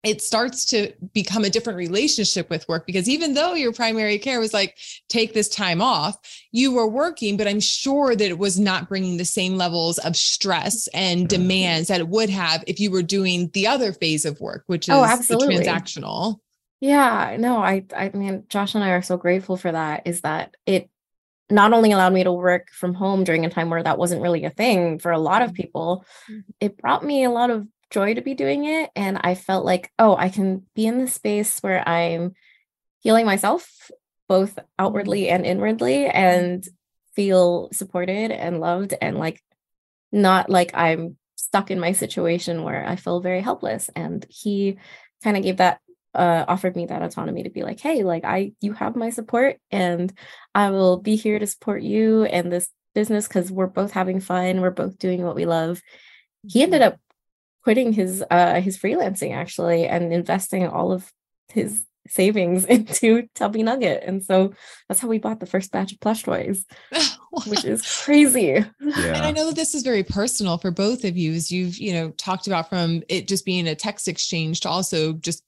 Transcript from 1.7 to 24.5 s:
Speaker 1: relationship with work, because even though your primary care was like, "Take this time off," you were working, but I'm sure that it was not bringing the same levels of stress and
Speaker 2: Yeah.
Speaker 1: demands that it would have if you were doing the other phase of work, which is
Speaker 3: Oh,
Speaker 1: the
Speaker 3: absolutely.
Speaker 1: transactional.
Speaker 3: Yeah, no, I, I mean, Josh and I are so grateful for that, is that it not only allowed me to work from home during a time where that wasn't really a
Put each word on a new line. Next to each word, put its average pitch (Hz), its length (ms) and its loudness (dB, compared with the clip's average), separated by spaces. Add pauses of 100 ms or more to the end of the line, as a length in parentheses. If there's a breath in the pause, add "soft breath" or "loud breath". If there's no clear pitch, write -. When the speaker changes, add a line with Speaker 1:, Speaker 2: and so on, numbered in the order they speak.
Speaker 1:
relationship 190 720 -2
with 160 180 -6
work, 165 180 -4
because 185 220 -2
even 302 240 0
though 330 220 0
your 262 180 -2
primary 220 460 -2
care 254 200 -4
was 220 140 -2
like, 196 240 -2 (320 loud breath)
"Take 220 240 0
this 214 160 0
time 180 320 -2
off," 202 380 0 (340 loud breath)
you 254 220 2
were 233 120 2
working, 226 520 -2
but 208 100 0
I'm 202 100 0
sure 269 560 0
that 208 140 2
it 170 100 -4
was 190 200 0
not 185 280 2
bringing 185 300 -2
the 175 80 -2
same 185 320 -2
levels 170 400 0
of 165 180 -2
stress - 800 -2
and 180 280 0
Speaker 2:
Yeah. 180 60 2 (120)
Speaker 1:
demands 180 500 2
that 180 120 0
it 165 80 -4
would 214 200 2
have 170 380 -2
if 190 120 -6
you 202 120 0
were 185 120 0
doing 180 520 0
the 202 120 0
other 240 280 0
phase 156 320 -2
of 151 160 -6
work, - 240 -10
which 170 240 -4
is 277 40 8
Speaker 3:
Oh, 277 60 10
Speaker 1:
the 240 80 8
Speaker 3:
absolutely. 233 560 2
Speaker 1:
transactional. 175 760 -4 (400)
Speaker 3:
Yeah, 269 600 2
no, 240 160 2
I, 190 300 0 (100)
I 196 140 -4
mean, 196 400 -6
Josh 202 240 -2
and 208 100 0
I 190 60 2
are 180 100 2
so 185 160 -2
grateful 180 400 0
for 180 160 -4
that, 156 340 -4
is 175 140 -4
that 156 340 -6 (120)
it 190 240 0 (580)
not 208 240 8
only 226 200 6
allowed 185 200 6
me 185 120 4
to 180 80 2
work 180 400 0
from 180 200 -6
home 190 320 0
during 165 220 0
a 170 40 -2
time 165 200 -2
where 165 120 -2
that 160 140 0
wasn't 175 240 -2
really 165 240 0
a 160 60 -4